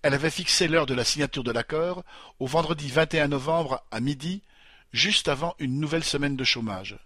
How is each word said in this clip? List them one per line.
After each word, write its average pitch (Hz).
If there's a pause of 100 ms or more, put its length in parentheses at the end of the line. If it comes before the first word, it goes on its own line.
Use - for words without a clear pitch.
Elle 139
avait 147
fixé 170
l'heure 156
de 131
la 123
signature 139
de 117
l'accord 160 (340)
au 131
vendredi 151
vingt 156
et 156
un 143
novembre 143
à 110
midi, 147 (500)
juste 190
avant 160
une 135
nouvelle 156
semaine 143
de 131
chômage. 101